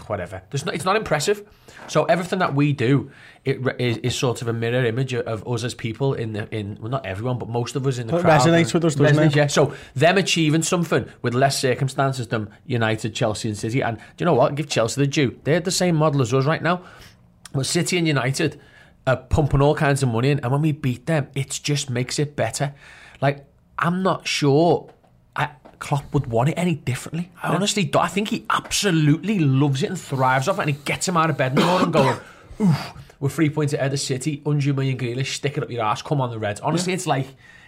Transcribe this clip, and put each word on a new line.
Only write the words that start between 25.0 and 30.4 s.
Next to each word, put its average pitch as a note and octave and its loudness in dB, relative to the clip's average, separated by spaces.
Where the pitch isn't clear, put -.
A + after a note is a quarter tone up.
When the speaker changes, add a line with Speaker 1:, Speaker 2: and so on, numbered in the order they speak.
Speaker 1:
I, D3 -2
Klopp - -4
would C#3 0
want A#2 2
it E3 0
any E3+ 0
differently. D3+ -6
I D#3 -4
Speaker 3:
Yeah. D3+ 0
Speaker 1:
honestly G3 0
don't. C#3 2
I E3+ 0
think G3+ -4
he - -6
absolutely E3+ 2
loves C#3 2
it - -2
and F3+ -6
thrives C3 0